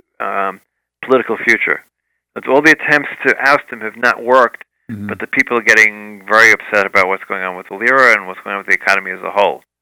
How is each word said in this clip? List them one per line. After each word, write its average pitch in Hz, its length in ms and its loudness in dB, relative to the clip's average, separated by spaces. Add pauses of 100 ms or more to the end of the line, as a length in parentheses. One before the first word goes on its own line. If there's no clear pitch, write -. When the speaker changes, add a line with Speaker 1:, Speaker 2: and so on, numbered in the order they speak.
(200)
Speaker 1:
um, 98 420 -6 (440)
political 117 320 0
future. - 460 -2 (500)
But 120 140 -12
all 131 140 4
the 156 100 6
attempts 147 380 0 (160)
to 131 140 2
oust 139 300 0
him 117 120 -14
have 107 160 -10
not 120 260 -2
worked, 123 400 2 (260)
Speaker 2:
Mm-hmm. 104 180 -10
Speaker 1:
but 104 120 -8
the 113 80 -10
people 127 300 -2
are 117 40 -4
getting 104 640 0
very 110 240 6
upset 104 340 0
about 98 220 0
what's 95 160 -4
going 98 200 -8
on 92 120 -6
with 92 140 -14
the 101 60 -12
lira 123 380 4
and 98 140 -2
what's 92 160 -14
going 101 140 -6
on 98 80 -10
with - 20 -20
the 98 60 0
economy 95 380 -2
as 92 100 -10
a 90 100 -8
whole. 95 320 0 (180)